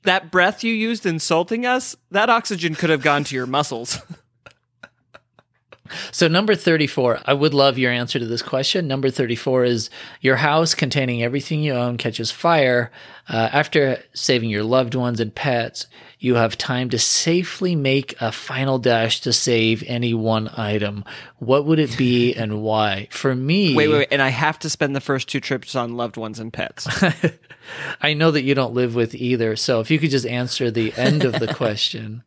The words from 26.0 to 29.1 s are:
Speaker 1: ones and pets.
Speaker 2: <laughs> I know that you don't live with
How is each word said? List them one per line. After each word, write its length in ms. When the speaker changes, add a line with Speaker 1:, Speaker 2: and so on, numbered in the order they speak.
Speaker 1:
ones 240
and 120
pets. 360
Speaker 2:
<laughs> 920
I 100
know 180
that 120
you 120
don't 200
live 200
with 200